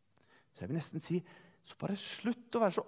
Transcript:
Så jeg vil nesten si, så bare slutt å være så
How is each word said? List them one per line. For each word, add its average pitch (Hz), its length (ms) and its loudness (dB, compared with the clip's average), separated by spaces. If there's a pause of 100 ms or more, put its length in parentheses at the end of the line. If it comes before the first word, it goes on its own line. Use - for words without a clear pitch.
(520)
Så - 100 -12
jeg 92 80 -4
vil 160 80 0
nesten 156 240 -6
si, 175 160 0 (480)
så - 140 -20
bare 196 180 -2
slutt - 560 -4
å 233 80 4
være 190 160 6
så - 100 4